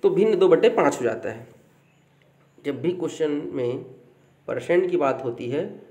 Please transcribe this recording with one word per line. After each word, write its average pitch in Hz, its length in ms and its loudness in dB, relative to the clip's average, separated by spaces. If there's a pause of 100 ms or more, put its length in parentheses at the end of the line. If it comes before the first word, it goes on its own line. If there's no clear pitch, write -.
तो 196 80 4
भिन्न 196 260 4
दो 185 100 6
बट्टे 180 240 6
पाँच 147 280 2
हो - 40 -4
जाता 110 260 -2
है। 110 180 -14 (1080)
जब 135 240 -6
भी 170 120 0
question 156 480 -4 (100)
में 131 320 -4 (640)
percent 175 420 0
की - 80 -2
बात 135 260 0
होती 120 260 -8
है 151 160 -4 (260)